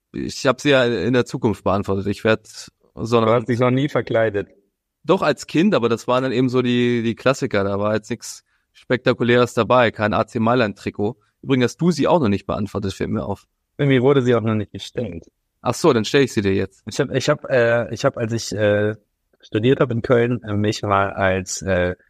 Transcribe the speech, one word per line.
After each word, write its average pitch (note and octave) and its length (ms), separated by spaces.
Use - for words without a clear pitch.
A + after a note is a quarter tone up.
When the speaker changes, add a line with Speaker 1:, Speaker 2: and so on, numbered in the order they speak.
Speaker 1:
ich - 360
hab B2+ 120
sie D3+ 100
ja C3 160
in A#2 280
der A#2+ 120
Zukunft A#2 380
beantwortet. G2 440
Ich G2+ 160
werd, A2 240
sondern A2+ 340
Speaker 2:
Du A2+ 60
hast A#2 120
dich A#2+ 120
noch B2 100
nie C3+ 200
verkleidet. A2 600
Speaker 1:
Doch, F#3 180
als D3+ 260
Kind, F3 280
aber A#2 120
das A2+ 200
waren B2+ 160
dann C3+ 80
eben B2 180
so B2+ 120
die, A#2+ 420
die A2+ 120
Klassiker. A#2+ 480
Da G2 160
war G#2 140
jetzt G#2+ 160
nichts - 340
Spektakuläres A#2+ 800
dabei, A#2+ 380
kein G#2+ 220
A G#2+ 120
C - 140
Mailand-Trikot. A2 800
Übrigens B2+ 240
hast - 120
du F3 140
sie C#3+ 160
auch E3+ 120
noch B2+ 80
nicht G2+ 200
beantwortet, G2 460
fällt - 180
mir G#2+ 120
auf. - 220
Speaker 2:
Irgendwie C3+ 240
wurde C3+ 200
sie A#2+ 140
auch A2+ 60
noch A2 140
nicht G#2 180
gestellt. G2+ 520
Speaker 1:
Ach A#2+ 120
so, D#3 200
dann A2 120
stell C#3+ 180
ich B2 100
sie G#2+ 80
dir G2 120
jetzt. G2 320
Speaker 2:
Ich G#2+ 140
hab, C#3 120
ich C3+ 180
hab, C#3+ 200
äh, A#2 440
ich G#2+ 100
hab, C#3 140
als A2+ 160
ich, - 180
äh, G#2 440
studiert A#2 380
hab C3+ 120
in A2+ 100
Köln, A#2+ 420
äh, G#2+ 100
mich G#2 280
mal G2 300
als, F#2+ 500
äh, F2+ 340